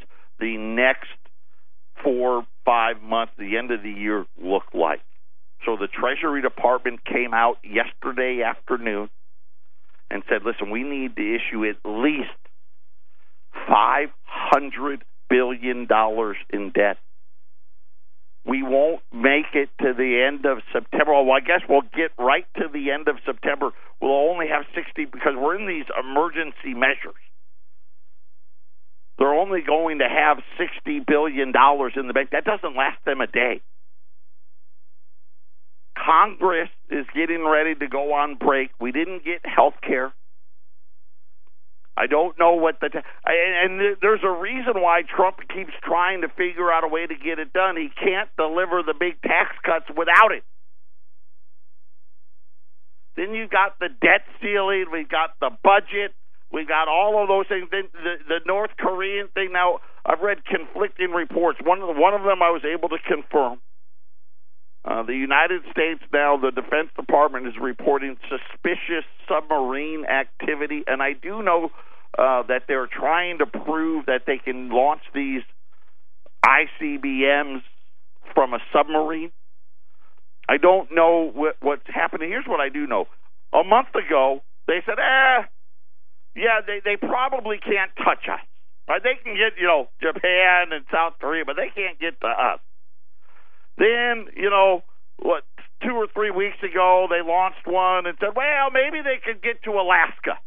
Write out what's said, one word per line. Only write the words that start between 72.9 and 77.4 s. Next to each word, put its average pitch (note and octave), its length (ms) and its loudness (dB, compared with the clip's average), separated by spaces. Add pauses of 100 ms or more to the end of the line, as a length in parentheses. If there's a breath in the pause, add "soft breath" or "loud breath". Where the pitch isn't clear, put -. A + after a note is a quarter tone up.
to D3 80 2
prove D3+ 640 -2
that B2+ 180 2
they C#3 120 0
can B2+ 320 -6
launch C#3 320 4 (120)
these C3+ 300 -2 (1000)
I C3+ 220 10 (140)
C D3 180 -4
B C3+ 300 0
Ms C#3 340 2 (720)